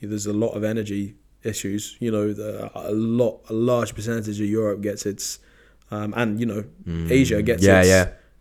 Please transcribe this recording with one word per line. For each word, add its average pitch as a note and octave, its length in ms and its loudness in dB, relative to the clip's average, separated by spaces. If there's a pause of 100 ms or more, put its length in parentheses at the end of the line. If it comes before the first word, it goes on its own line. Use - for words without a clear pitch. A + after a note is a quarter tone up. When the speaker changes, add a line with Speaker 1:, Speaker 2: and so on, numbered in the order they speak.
Speaker 1:
there's G#2 240 -8
a G#2 80 -4
lot A2 200 0
of G#2 100 -6
energy G#2 540 -4 (260)
issues. G#2 560 -6
You A#2 100 -2
know, G#2 240 0
the, G#2 400 -10
a - 180 -8
lot, A2+ 580 0
a A2 40 -6
large A#2 400 0
percentage G#2+ 480 -6
of G#2 60 0
Europe G#2 340 0
gets G#2 240 -6
its, - 320 -8 (540)
um, G#2 260 -6
and, A2 220 -2
you A#2+ 80 -2
know, G#2 160 -6 (240)
Speaker 2:
Mm. E2 240 -2
Speaker 1:
Asia E2 320 4
gets E2+ 200 2
Speaker 2:
Yeah, F#2+ 180 8
Speaker 1:
its, F#2 80 8
Speaker 2:
yeah. F#2 200 6 (320)